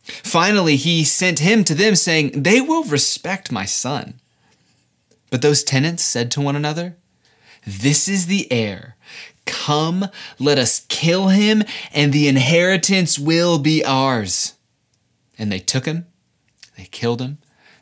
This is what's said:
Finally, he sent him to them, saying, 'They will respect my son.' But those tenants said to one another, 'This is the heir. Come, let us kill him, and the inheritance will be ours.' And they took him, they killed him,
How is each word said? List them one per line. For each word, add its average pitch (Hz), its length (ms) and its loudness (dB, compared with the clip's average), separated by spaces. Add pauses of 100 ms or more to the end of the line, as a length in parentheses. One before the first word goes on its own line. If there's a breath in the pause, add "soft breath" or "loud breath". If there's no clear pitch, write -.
Finally, 175 760 2
he 160 260 0
sent 180 340 0
him 196 280 4
to 160 100 0
them, 202 200 4
saying, 156 460 0
'They 196 200 6
will 320 240 -2
respect 170 680 -4
my 98 140 -4
son.' 123 540 -8 (1080)
But 123 140 -2
those 147 200 2
tenants 156 380 -2
said 120 300 -4
to 147 100 -4
one 143 140 -2
another, 156 420 -6 (680 soft breath)
'This 117 400 0
is 190 180 -2
the 185 260 -4
heir. 110 440 -4 (500 loud breath)
Come, 165 640 -2 (300 loud breath)
let 139 180 2
us - 320 0
kill 180 380 0
him, 208 360 4 (300 loud breath)
and 147 180 2
the 147 160 4
inheritance 170 920 2
will 165 400 2
be 151 260 0
ours.' 131 680 0 (840)
And 107 140 -4
they 92 80 -4
took 127 260 -4
him, 170 220 -6 (680)
they 92 140 -20
killed 120 300 -4
him, 135 160 -8 (440 soft breath)